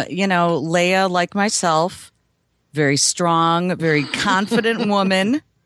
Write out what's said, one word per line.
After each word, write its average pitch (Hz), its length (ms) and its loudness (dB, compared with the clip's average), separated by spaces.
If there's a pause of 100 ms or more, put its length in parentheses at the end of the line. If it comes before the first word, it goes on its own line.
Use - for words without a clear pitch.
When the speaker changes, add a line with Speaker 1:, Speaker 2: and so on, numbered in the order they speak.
Speaker 1:
you 190 180 -4
know, 170 360 0
Leia, 180 460 2
like 180 260 -2
myself, 185 800 -2 (580)
very 147 240 0
strong, 170 800 0
very 156 300 0
confident 214 840 0
Speaker 2:
<laughs> - 0 -
Speaker 1:
woman. 196 540 0 (240)